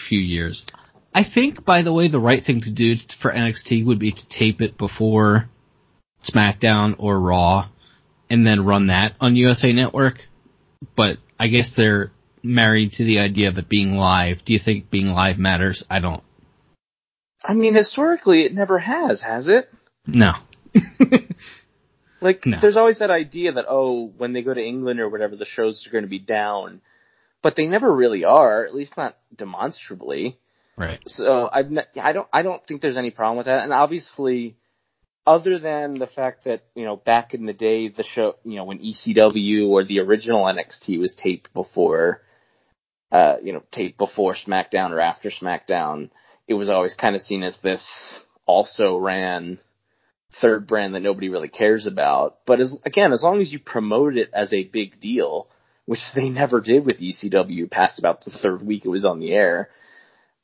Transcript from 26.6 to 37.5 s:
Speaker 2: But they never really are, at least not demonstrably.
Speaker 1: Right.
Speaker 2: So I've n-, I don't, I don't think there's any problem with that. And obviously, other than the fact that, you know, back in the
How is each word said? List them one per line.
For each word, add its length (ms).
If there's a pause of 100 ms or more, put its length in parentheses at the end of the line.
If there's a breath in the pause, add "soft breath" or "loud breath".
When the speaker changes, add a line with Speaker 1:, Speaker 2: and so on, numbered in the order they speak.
Speaker 2:
But 140
they 100
never 260
really 320
are, 400
at 120
least 200
not 220 (180)
demonstrably. 1040 (400)
Speaker 1:
Right. 300
Speaker 2:
So 440
I've 140
n-, 220 (120)
I 120
don't, 200
I 120
don't 220
think 160
there's 160
any 120
problem 280
with 100
that. 160
And 100
obviously, 840 (680)
other 320
than 380
the 120
fact 360
that, 180 (140)
you 100
know, 100
back 380
in 140
the 60